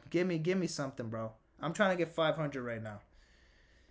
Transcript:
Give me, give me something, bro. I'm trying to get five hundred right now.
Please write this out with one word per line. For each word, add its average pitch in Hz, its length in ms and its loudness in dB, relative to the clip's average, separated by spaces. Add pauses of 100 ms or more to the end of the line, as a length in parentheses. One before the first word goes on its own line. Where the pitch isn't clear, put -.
Give 180 180 2
me, 175 100 2
give 180 220 2
me 175 80 2
something, 131 420 -6
bro. 113 220 -6 (280)
I'm 156 140 -2
trying 196 160 4
to 185 80 2
get 165 160 0
five 156 220 4
hundred 139 280 -2
right 113 200 -6
now. 104 160 -8 (920)